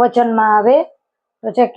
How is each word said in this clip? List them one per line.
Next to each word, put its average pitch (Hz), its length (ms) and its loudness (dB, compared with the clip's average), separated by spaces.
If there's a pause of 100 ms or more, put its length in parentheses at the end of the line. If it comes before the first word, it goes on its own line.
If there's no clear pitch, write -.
વજનમાં 233 560 0
આવે, 233 180 2 (640)
તો 220 160 -10
જે 240 200 2